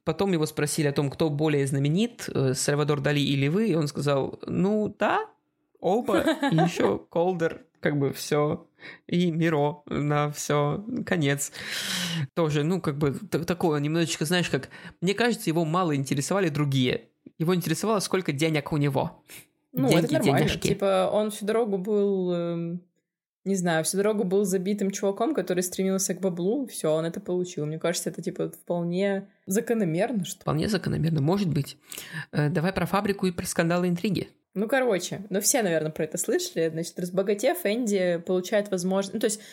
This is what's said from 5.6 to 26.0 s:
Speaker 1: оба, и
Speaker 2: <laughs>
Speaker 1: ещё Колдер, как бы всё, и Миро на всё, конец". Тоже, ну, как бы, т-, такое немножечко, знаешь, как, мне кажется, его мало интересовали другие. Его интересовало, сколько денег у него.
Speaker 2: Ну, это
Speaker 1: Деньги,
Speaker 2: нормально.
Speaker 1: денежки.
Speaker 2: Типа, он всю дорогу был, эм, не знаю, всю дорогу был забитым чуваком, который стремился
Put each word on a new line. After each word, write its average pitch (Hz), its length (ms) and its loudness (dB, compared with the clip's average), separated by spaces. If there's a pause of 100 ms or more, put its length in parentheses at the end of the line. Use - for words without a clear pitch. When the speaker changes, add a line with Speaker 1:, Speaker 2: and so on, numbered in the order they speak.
Speaker 1:
оба, 233 440 2 (280)
и 165 40 4
Speaker 2:
<laughs> - 0 -
Speaker 1:
ещё 175 440 2
Колдер, 170 640 0 (140)
как 151 200 0
бы 139 140 2
всё, 151 540 -2 (400)
и 175 240 2
Миро 156 560 2
на 147 440 0
всё, 147 540 0 (200)
конец". 143 460 0 (840)
Тоже, 151 300 2
ну, 175 180 0
как 143 160 -4
бы, 147 160 2
т-, 160 300 -4
такое 175 360 0
немножечко, 160 460 0
знаешь, 175 240 0
как, 131 200 -2 (320)
мне 185 120 0
кажется, 226 360 0
его 160 160 2
мало 160 300 0
интересовали 147 540 0
другие. 135 600 0 (300)
Его 165 140 2
интересовало, 185 460 0
сколько 185 320 -2
денег 147 400 0
у 165 60 0
него. 143 460 -2 (500)
Speaker 2:
Ну, 269 160 2
это 170 180 8
Speaker 1:
Деньги, - 60 0
Speaker 2:
нормально. 156 260 4
Speaker 1:
денежки. - 300 0
Speaker 2:
Типа, 190 420 2
он 214 200 2
всю 208 140 -8
дорогу 220 320 0
был, 196 560 0
эм, 170 480 -4 (600)
не 190 120 0
знаю, 170 280 2
всю 185 140 -2
дорогу 202 260 2
был 190 220 2
забитым 190 460 0
чуваком, 202 420 0
который 185 300 0
стремился 190 500 -2